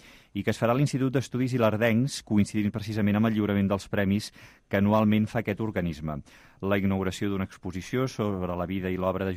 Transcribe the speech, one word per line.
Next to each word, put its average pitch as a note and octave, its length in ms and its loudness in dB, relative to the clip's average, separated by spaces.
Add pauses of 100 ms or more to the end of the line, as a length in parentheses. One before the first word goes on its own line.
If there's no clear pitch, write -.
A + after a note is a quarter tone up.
(360)
i G2 80 -2
que A2+ 80 2
es - 80 -6
farà A#2 140 2
a - 20 0
l'Institut C3+ 380 0
d'Estudis B2+ 420 -2
Ilardencs, A2+ 680 2
coincidint G#2 480 2
precisament G#2 460 0
amb A2 140 4
el - 40 0
lliurament G2+ 360 2
dels G2 180 -2
premis G2+ 400 0 (400)
que G#2 80 0
anualment G#2+ 500 4
fa A#2 140 -4
aquest G#2+ 240 -4
organisme. D#2 540 -4 (420)
La G2 160 2
inauguració G2 540 0
d'una F#2+ 180 -2
exposició F#2+ 640 -6
sobre F2+ 460 -4
la F2 100 -2
vida F#2 240 -4
i F#2 80 -2
l'obra F#2 240 0
de F#2+ 120 -2